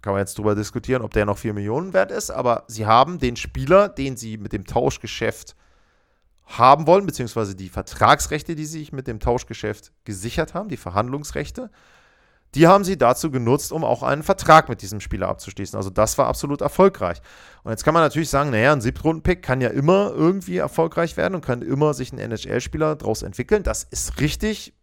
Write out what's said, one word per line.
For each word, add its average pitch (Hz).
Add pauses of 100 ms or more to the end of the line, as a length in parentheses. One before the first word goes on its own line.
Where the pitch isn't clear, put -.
Kann 98
man 98
jetzt 98
drüber 107
diskutieren, 117
ob 110
der 107
noch 104
vier 110
Millionen 120
wert 190
ist, 202
aber 123
sie 110
haben 131
den 123
Spieler, 170
den 135
sie 113
mit 101
dem 98
Tauschgeschäft - (920)
haben 139
wollen, 190
beziehungsweise 113
die 92
Vertragsrechte, 143
die 151
sie 160
sich 151
mit 131
dem 113
Tauschgeschäft 120 (120)
gesichert 117
haben, 202
die 131
Verhandlungsrechte, 143 (840)
die 156
haben 196
sie 185
dazu 123
genutzt, 127
um 160
auch 120
einen 139
Vertrag 160
mit 117
diesem 104
Spieler 92
abzuschließen. 98
Also 98
das 104
war 131
absolut 143
erfolgreich. 147 (420)
Und -
jetzt 113
kann 156
man 165
natürlich 151
sagen, 143
naja, 123
ein 139
Siebtrunden-Pick 156
kann 131
ja 123
immer 185
irgendwie 180
erfolgreich 165
werden 185
und 160
kann 123
immer 147
sich 131
ein -
N-H-L-Spieler 117
daraus 110
entwickeln. 104
Das 110
ist -
richtig 202